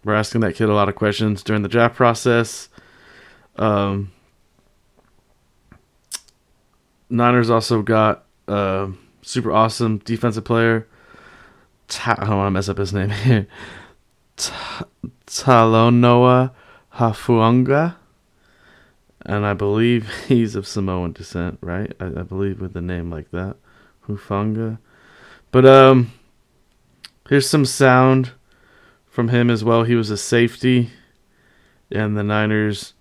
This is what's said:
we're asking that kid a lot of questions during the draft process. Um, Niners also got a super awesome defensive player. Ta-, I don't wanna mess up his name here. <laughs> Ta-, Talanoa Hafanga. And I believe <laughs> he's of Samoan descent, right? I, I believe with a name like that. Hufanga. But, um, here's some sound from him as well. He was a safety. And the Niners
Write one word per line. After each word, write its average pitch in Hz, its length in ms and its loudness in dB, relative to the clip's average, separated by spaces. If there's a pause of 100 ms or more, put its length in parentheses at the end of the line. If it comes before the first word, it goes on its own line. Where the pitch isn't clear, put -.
we're 107 100 -2
asking 107 280 -2
that 101 140 -2
kid 110 140 -2
a 104 40 2
lot 104 140 0
of 98 80 -6
questions 104 460 -2
during 107 220 -2
the 101 60 -6
draft 117 260 0
process. 117 720 0 (880)
Um, 101 540 -2 (3000)
Niners 120 400 2
also 113 320 0
got 107 440 0 (220)
a 98 420 -4 (320)
super 113 300 -6
awesome 110 480 0
defensive 113 460 -4
player. 113 420 0 (1000)
Ta-, - 300 -4
I 101 80 -8
don't 104 120 -2
wanna 98 140 0
mess 95 180 -4
up 98 80 -6
his 98 160 -6
name 98 160 -4
here. 104 380 0 (440)
<laughs> - 460 -20
Ta-, - 460 -12 (440)
Talanoa 120 1200 4 (440)
Hafanga. 123 1000 0 (1300)
And 104 200 -4
I 101 80 0
believe 107 560 0 (100)
<laughs> - 80 -18
he's 113 280 2
of 98 120 -6
Samoan 92 460 -4
descent, 87 480 -8
right? 90 380 -8
I, 92 80 -10
I 87 160 -8
believe 95 380 -6
with 92 140 -12
a 87 60 -8
name 87 300 -8
like 78 200 -14
that. 92 260 -8 (500)
Hufanga. 107 680 -6 (760)
But, 127 140 6
um, 135 460 8 (1200)
here's 139 200 2
some 147 160 2
sound 131 680 4 (760)
from 117 220 -4
him 120 200 2
as 110 140 -2
well. 117 200 2
He 117 120 0
was 110 140 0
a 104 80 -4
safety. 120 720 0 (1000)
And 104 260 -4
the 104 60 -4
Niners 107 760 -2